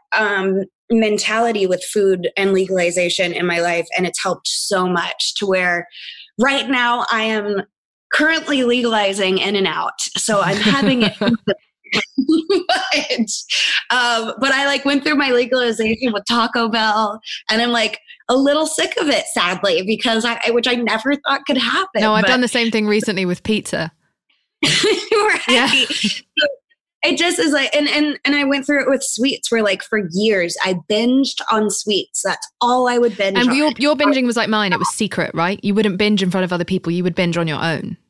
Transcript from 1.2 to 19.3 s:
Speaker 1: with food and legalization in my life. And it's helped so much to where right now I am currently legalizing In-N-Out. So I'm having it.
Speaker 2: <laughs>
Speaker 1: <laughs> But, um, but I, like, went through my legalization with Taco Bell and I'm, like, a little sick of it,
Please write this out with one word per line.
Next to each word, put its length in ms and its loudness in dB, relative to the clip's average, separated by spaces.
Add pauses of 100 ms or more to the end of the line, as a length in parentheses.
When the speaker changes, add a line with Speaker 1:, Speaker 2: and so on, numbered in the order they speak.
Speaker 1:
with 180 0
food 540 0
and 140 2
legalization 840 0
in 100 -4
my 160 0
life. 260 0 (100)
And 100 0
it's 160 -6
helped 260 -4
so 400 0
much 480 -2
to 100 -4
where 420 0 (500)
right 300 0
now 420 0
I 120 0
am 400 -2 (500)
currently 500 2
legalizing 760 2
In-N-Out. 640 -2 (160)
So 260 0
I'm 160 0
having 440 2
it. 180 0
Speaker 2:
<laughs> 60 0 (640)
Speaker 1:
<laughs> 760 0
But, 600 -2 (640)
um, 500 0
but 120 2
I, 140 2
like, 180 0
went 200 2
through 120 2
my 140 2
legalization 800 0
with 160 -4
Taco 400 0
Bell 520 0 (300)
and 120 2
I'm, 80 0
like, 300 -2 (280)
a 80 4
little 300 4
sick 340 -2
of 80 0
it, 240 2